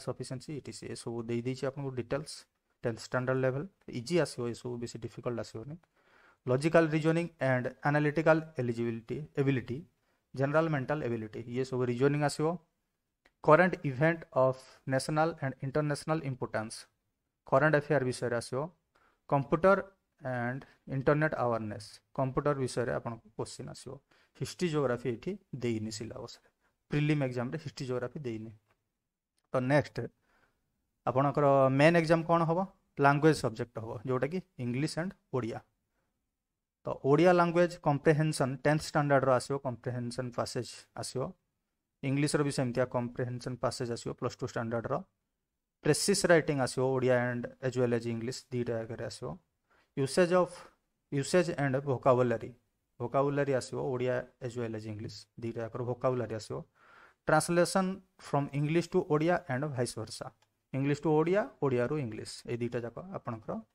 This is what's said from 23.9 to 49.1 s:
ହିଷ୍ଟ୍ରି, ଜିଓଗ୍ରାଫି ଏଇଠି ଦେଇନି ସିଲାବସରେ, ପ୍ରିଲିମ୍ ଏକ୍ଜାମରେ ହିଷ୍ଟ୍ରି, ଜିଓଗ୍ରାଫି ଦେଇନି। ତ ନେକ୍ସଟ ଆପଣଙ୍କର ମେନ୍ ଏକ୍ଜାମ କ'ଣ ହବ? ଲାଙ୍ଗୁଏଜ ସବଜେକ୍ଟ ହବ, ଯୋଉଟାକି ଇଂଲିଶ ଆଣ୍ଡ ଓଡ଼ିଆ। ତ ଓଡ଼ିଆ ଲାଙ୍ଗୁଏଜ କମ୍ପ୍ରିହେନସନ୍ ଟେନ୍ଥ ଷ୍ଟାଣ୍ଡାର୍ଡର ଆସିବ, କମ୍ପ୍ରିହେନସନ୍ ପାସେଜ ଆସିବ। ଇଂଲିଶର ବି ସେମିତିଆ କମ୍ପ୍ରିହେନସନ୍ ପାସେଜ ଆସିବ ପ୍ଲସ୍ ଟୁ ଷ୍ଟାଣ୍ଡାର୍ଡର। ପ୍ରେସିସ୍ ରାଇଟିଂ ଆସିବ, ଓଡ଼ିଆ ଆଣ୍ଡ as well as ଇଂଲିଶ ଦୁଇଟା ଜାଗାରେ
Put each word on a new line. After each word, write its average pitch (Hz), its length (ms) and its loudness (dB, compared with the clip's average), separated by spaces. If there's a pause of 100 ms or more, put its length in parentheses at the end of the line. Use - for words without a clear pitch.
ହିଷ୍ଟ୍ରି, - 360 -4
ଜିଓଗ୍ରାଫି 131 400 0
ଏଇଠି 180 200 -6 (300)
ଦେଇନି 110 360 -2
ସିଲାବସରେ, 117 500 -14 (420)
ପ୍ରିଲିମ୍ 147 360 2
ଏକ୍ଜାମରେ 127 380 -4
ହିଷ୍ଟ୍ରି, 139 240 -10
ଜିଓଗ୍ରାଫି 123 320 -6
ଦେଇନି। 110 320 -8 (1000)
ତ - 20 -16 (160)
ନେକ୍ସଟ 143 260 2 (1080)
ଆପଣଙ୍କର 139 400 2 (340)
ମେନ୍ 165 200 8
ଏକ୍ଜାମ 165 280 4
କ'ଣ 170 120 4 (100)
ହବ? 165 80 2 (460)
ଲାଙ୍ଗୁଏଜ 143 400 6
ସବଜେକ୍ଟ 117 380 -4
ହବ, 113 100 -10 (160)
ଯୋଉଟାକି 139 300 0 (260)
ଇଂଲିଶ 127 360 -2
ଆଣ୍ଡ 185 120 -6 (200)
ଓଡ଼ିଆ। 120 280 -4 (1200)
ତ - 20 -6 (220)
ଓଡ଼ିଆ 160 240 8
ଲାଙ୍ଗୁଏଜ 175 400 4 (140)
କମ୍ପ୍ରିହେନସନ୍ 147 640 2 (120)
ଟେନ୍ଥ 151 240 4
ଷ୍ଟାଣ୍ଡାର୍ଡର 143 500 4
ଆସିବ, 135 160 -2 (120)
କମ୍ପ୍ରିହେନସନ୍ 120 720 -6
ପାସେଜ 113 320 -4 (280)
ଆସିବ। 123 260 -6 (800)
ଇଂଲିଶର 143 460 0
ବି 135 80 -2
ସେମିତିଆ 127 280 0 (120)
କମ୍ପ୍ରିହେନସନ୍ 123 640 -4
ପାସେଜ 120 320 -2
ଆସିବ 117 260 -6
ପ୍ଲସ୍ 123 220 -4
ଟୁ 131 120 -6
ଷ୍ଟାଣ୍ଡାର୍ଡର। 117 420 -4 (920)
ପ୍ରେସିସ୍ 151 460 2
ରାଇଟିଂ 156 340 4
ଆସିବ, 127 180 -2 (120)
ଓଡ଼ିଆ 127 220 4 (120)
ଆଣ୍ଡ 120 160 -4 (220)
as 120 140 -2
well 120 180 2
as 113 100 -4
ଇଂଲିଶ 117 300 -6 (140)
ଦୁଇଟା 120 280 -2
ଜାଗାରେ 113 300 -10